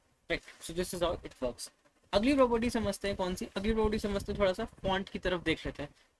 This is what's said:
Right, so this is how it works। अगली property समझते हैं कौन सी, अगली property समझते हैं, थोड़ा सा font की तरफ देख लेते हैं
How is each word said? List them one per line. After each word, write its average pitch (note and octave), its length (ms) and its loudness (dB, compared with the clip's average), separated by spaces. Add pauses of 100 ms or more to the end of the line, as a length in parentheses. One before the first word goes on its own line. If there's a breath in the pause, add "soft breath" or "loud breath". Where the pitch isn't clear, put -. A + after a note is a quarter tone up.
(300)
Right, E3 120 -4 (200)
so - 80 -10
this F3 240 -4
is E3+ 80 -4
how E3+ 280 -2
it - 120 -20
works। - 300 -6 (400)
अगली A#3 220 4
property A#3+ 360 4
समझते G3+ 380 -2
हैं G3 80 -2
कौन F#3 180 -2
सी, A3+ 220 -6
अगली G#3 160 0
property A3 260 2
समझते G3+ 340 -2
हैं, G3+ 80 -2
थोड़ा F#3+ 120 4
सा A3+ 120 -4
font F#3+ 440 -2
की G3+ 100 -8
तरफ F3+ 240 -2
देख D#3 240 0
लेते C#3 160 -8
हैं D3 80 -10 (280 soft breath)